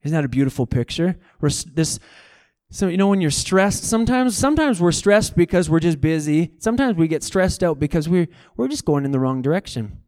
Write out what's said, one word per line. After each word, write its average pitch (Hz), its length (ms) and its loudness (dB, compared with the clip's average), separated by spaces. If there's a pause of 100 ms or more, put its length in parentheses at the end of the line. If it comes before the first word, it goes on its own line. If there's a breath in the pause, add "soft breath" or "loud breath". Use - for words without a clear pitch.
Isn't 147 100 -4
that 151 120 0
a 127 40 -4
beautiful 131 380 0
picture? 165 500 -2 (220 soft breath)
We're 151 80 -2
s-, - 160 -2
this, 160 340 -4 (720 soft breath)
so, 190 200 -4
you 175 80 -2
know, 196 100 4
when 196 140 2
you're 151 100 0
stressed, 190 540 0
sometimes, 233 520 0
sometimes 277 440 2
we're 175 100 4
stressed 202 460 2
because 175 320 2
we're 165 100 4
just 156 220 0
busy. 156 580 0
Sometimes 240 380 0
we 165 100 2
get 156 160 -4
stressed 185 400 0
out 156 160 0
because 151 300 -2
we're, 175 180 2 (300 soft breath)
we're 247 100 -2
just 294 160 -6
going 143 220 0
in 139 60 -2
the 131 80 0
wrong 131 220 -2
direction. 131 680 -4